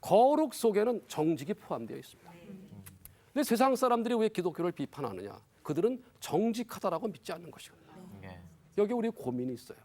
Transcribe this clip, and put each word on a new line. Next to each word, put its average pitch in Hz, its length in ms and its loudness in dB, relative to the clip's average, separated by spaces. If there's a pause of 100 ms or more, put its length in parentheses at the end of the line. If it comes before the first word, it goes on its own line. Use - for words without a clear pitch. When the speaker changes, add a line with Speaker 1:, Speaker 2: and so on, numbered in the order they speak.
Speaker 1:
거룩 262 520 6
속에는 220 540 2
정직이 156 460 0
포함되어 135 440 -8
있습니다. - 340 -20 (1000)
근데 294 100 0
세상 254 320 4
사람들이 240 400 2
왜 220 140 2
기독교를 175 420 -2
비판하느냐? 107 680 -8 (240)
그들은 208 380 0 (180)
정직하다라고 214 880 -2
믿지 - 240 -12
않는 170 180 -14
것이거든요. - 340 -20 (360)
Speaker 2:
네. 90 200 -16 (360)
Speaker 1:
여기 208 160 2
우리 233 160 0
고민이 127 440 -4
있어요. - 320 -14